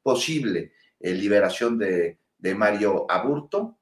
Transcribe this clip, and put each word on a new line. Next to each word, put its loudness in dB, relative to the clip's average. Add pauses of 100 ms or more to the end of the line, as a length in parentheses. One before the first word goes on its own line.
posible, -2 (280)
eh, -2
liberación 2
de, -2 (180)
de -2
Mario 0
Aburto, -2